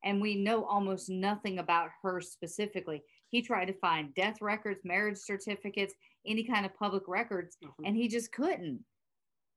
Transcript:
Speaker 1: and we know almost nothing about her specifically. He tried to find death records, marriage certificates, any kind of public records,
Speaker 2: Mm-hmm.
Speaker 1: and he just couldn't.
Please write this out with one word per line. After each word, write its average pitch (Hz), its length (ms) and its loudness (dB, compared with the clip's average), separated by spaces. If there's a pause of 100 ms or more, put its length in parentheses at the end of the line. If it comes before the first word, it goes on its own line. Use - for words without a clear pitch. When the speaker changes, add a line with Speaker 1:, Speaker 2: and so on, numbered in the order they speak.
Speaker 1:
and 202 160 2
we 208 160 2
know 214 280 4
almost 190 440 0
nothing 190 500 0
about 170 320 4 (120)
her 185 180 0
specifically. 170 800 -4 (280)
He 240 120 2
tried 220 240 0
to 190 80 0
find 156 400 2
death 208 260 0
records, 208 440 -2
marriage 196 340 2
certificates, 202 760 -4 (320)
any 220 180 0
kind 220 200 2
of 190 120 -6
public 196 320 0
records, 185 560 -2
Speaker 2:
Mm-hmm. 156 200 -12
Speaker 1:
and 202 120 2
he 233 120 2
just 233 240 -2
couldn't. 208 480 -2 (760)